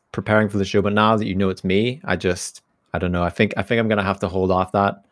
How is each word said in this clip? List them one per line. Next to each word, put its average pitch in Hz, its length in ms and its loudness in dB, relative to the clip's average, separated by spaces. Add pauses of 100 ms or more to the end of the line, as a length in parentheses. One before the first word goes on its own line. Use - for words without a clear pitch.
(100)
preparing 107 380 2
for 101 100 -4
the 98 60 0
show. 98 180 0
But 101 120 0
now 107 220 4
that 107 100 -2
you 98 100 -4
know 98 120 0
it's 95 160 -6
me, 113 400 0
I 92 120 -2
just, - 460 -4 (300)
I 90 60 -4
don't 87 140 -2
know. 87 100 0
I 87 80 0
think, 107 260 0
I 107 60 -2
think 117 160 -2
I'm 113 100 0
gonna 104 140 0
have 98 180 -2
to 98 80 -2
hold 92 220 0
off 92 220 0
that. 101 400 0